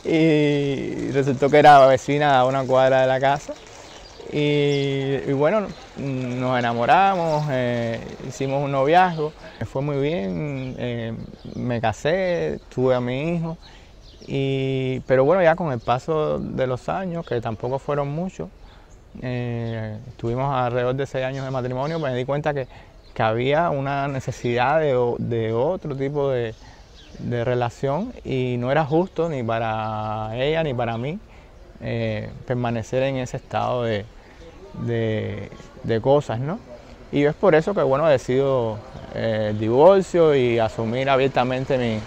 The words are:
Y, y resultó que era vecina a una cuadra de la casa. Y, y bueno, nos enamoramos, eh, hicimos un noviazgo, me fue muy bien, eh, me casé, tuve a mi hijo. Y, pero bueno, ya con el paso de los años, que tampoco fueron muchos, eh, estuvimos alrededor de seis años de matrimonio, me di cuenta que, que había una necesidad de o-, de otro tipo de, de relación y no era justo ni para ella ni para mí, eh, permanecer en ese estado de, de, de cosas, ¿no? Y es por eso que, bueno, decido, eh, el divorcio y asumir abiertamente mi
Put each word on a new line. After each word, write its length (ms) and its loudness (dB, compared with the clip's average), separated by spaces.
Y, 60 -6
y 1000 2
resultó 380 2
que 80 6
era 280 12
vecina 540 4
a 60 4
una 180 0
cuadra 380 4
de 60 4
la 120 2
casa. 340 0
Y, 1000 0
y 40 0
bueno, 340 2
nos 640 -2
enamoramos, 920 2
eh, 480 -2
hicimos 360 -4
un 80 -4
noviazgo, 600 2
me 60 -6
fue 160 -6
muy 160 -2
bien, 800 -4
eh, 360 -6
me 240 -4
casé, 800 -2
tuve 220 2
a 40 2
mi 360 -2
hijo. 220 -6
Y, 760 -2
pero 240 4
bueno, 180 4
ya 120 6
con 160 -4
el 80 -4
paso 600 -2
de 280 -4
los 220 -6
años, 360 -6
que 140 -4
tampoco 400 -6
fueron 300 -4
muchos, 400 -8
eh, 840 -6
estuvimos 460 -4
alrededor 420 0
de 100 -4
seis 180 -6
años 220 -6
de 60 -6
matrimonio, 480 -4
me 140 -4
di 120 -2
cuenta 280 -2
que, 140 -6
que 100 -2
había 460 2
una 380 -2
necesidad 720 -2
de 160 2
o-, 240 2
de 340 -2
otro 420 -2
tipo 360 -2
de, 240 -2
de 260 -2
relación 680 -2
y 320 -2
no 140 -2
era 140 2
justo 440 0
ni 140 -4
para 880 -4
ella 300 0
ni 100 -2
para 240 -2
mí, 220 -6
eh, 500 -4
permanecer 560 -2
en 140 -2
ese 200 -6
estado 460 -4
de, 220 -2
de, 640 -4
de 180 0
cosas, 380 2
¿no? 200 -6
Y 120 0
es 100 2
por 220 4
eso 180 2
que, 80 0
bueno, 260 2
decido, 720 2
eh, 380 -2
el 80 -4
divorcio 760 6
y 240 2
asumir 500 -2
abiertamente 680 0
mi 300 -2